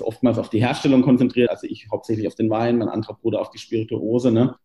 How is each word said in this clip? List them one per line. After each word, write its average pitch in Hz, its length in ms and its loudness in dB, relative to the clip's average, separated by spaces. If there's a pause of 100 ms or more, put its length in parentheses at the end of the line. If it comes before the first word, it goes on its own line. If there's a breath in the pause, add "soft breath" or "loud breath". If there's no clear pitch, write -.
oftmals 113 340 -2
auf 101 140 -6
die 110 100 0
Herstellung 131 400 2
konzentriert, 123 480 4
also - 180 -6
ich - 240 -12
hauptsächlich 107 360 -4
auf - 80 -4
den 113 160 0
Wein, 117 260 0
mein 110 140 -2
anderer 107 240 -6
Bruder 107 260 -4
auf - 100 -6
die - 80 -20
Spirituose, 117 720 -2
ne? 117 240 2 (100)